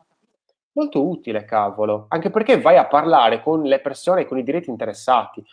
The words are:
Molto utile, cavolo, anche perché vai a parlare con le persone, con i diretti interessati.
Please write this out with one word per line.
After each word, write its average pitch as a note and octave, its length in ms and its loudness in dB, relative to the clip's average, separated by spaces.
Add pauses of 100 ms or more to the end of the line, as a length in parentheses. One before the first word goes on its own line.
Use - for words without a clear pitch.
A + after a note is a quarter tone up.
(720)
Molto C#4+ 340 -4
utile, A2+ 380 -8
cavolo, G#2 640 -4
anche E3 220 -4
perché G#3+ 300 0
vai D#3+ 160 6
a D#3 100 6
parlare C#3+ 560 2
con D#3+ 200 -2
le C3+ 180 0
persone, E3 440 -2
con C3 140 -6
i B2+ 60 -6
diretti D3 260 -6
interessati. A2+ 840 -4